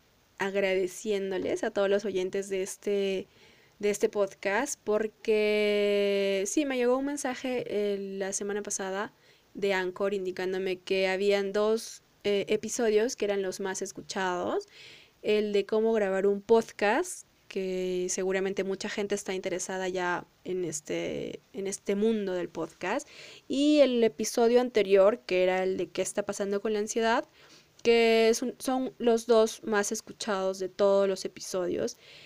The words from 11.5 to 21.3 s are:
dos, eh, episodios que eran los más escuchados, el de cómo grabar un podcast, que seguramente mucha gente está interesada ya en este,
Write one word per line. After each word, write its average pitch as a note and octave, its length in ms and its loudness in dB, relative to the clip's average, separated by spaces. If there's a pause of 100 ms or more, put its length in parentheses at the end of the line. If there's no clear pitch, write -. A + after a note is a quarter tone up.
dos, G#3+ 500 0 (220)
eh, G3+ 240 2
episodios A3 680 0
que - 120 -4
eran G3 140 0
los F#3 200 -4
más G3+ 220 -6
escuchados, F#3+ 840 -4 (560)
el G#3+ 300 2
de G3+ 120 2
cómo A3 280 2
grabar F#3+ 340 2
un G3+ 160 2
podcast, A3+ 840 2 (260)
que F#3 600 -2
seguramente F#3+ 520 -2
mucha F#3+ 260 -4
gente G3+ 280 -4
está G3+ 180 -6
interesada F#3 540 -4
ya F3+ 360 -2 (200)
en F#3 200 -4
este, E3+ 760 -6 (120)